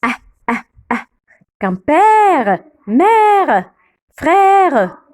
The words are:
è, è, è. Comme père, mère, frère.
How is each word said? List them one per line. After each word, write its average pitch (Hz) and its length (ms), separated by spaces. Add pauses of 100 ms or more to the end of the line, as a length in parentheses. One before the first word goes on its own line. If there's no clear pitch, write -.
è, - 80 (360)
è, 233 220 (200)
è. - 200 (520)
Comme 185 260
père, 349 880 (140)
mère, 381 880 (400)
frère. 349 880 (120)